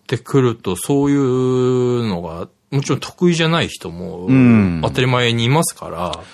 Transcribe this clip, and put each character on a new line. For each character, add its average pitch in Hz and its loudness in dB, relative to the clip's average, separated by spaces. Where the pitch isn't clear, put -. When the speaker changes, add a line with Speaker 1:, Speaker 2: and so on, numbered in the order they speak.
Speaker 1:
て 120 -2
く - 0
る 120 2
と、 95 -4
そ 143 0
う 143 2
い 143 2
う 127 0
の 87 -4
が、 85 -10
も 139 0
ち - -8
ろ 143 0
ん - -6
得 - 0
意 165 0
じ 165 0
ゃ 160 2
な 165 2
い 92 -2
人 - -12
も、 87 -10
Speaker 2:
う 131 2
ん。 110 4
Speaker 1:
当 - 0
た 131 -2
り 127 0
前 123 0
に 117 -2
い 117 2
ま 151 4
す - -6
か 85 -12
ら。 85 -8